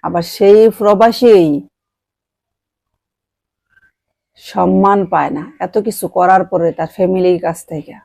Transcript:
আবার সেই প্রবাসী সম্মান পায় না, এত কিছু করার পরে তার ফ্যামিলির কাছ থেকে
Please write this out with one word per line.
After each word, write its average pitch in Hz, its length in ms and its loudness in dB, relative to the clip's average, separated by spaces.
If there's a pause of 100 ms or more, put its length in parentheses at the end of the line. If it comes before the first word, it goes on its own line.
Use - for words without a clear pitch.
আবার 170 180 -6
সেই 202 360 2 (120)
প্রবাসী 220 640 2 (3000)
সম্মান 190 640 0
পায় 151 240 -4
না, 151 140 -10 (160)
এত 185 180 -10
কিছু 202 300 -8
করার 185 360 2
পরে 170 280 -4
তার 160 220 -8
ফ্যামিলির 180 460 0
কাছ 165 260 -6
থেকে 151 280 -14 (100)